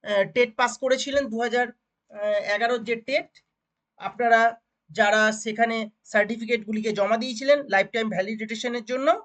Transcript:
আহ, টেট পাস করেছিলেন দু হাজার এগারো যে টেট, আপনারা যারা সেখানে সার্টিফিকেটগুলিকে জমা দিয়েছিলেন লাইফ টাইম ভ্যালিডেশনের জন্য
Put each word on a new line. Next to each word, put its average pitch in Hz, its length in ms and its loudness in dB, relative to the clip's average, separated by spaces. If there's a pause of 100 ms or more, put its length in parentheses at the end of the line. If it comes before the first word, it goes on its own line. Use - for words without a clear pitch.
আহ, 208 140 2 (120)
টেট 247 140 2 (100)
পাস 240 120 2 (120)
করেছিলেন 269 400 0 (100)
দু 226 120 -6
হাজার 240 220 0 (880)
এগারো 233 200 0 (120)
যে 226 80 0 (120)
টেট, 277 220 -2 (760)
আপনারা 233 340 4 (560)
যারা 214 240 4 (220)
সেখানে 226 340 0 (340)
সার্টিফিকেটগুলিকে 220 880 -2
জমা 208 240 2
দিয়েছিলেন 269 360 2 (140)
লাইফ 196 220 4
টাইম 226 200 0
ভ্যালিডেশনের 220 760 -6
জন্য 262 160 -2 (180)